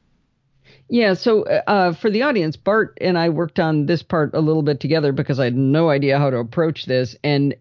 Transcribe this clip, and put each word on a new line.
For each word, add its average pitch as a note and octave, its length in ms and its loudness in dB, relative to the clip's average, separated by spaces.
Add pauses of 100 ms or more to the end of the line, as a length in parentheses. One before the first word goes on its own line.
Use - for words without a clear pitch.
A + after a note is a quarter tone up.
(880)
Yeah, A3 260 2
so, G#3+ 300 2
uh, - 220 0
uh, F#3 260 2
for G#3+ 180 -2
the G#3+ 120 0
audience, G3+ 340 -2
Bart G#3 440 -2
and F3+ 160 0
I E3 120 0
worked E3 320 -2
on D#3 260 0
this E3 160 0
part D#3 320 -2
a D#3 60 0
little D#3 220 2
bit C#3+ 180 -2
together D3 320 0
because C#3 260 -2
I C3+ 60 0
had B2 120 -2
no C#3+ 320 2
idea C#3+ 300 2
how C#3+ 120 0
to B2+ 80 -2
approach D3+ 480 -4
this, B2+ 360 -2
and C#3+ 380 0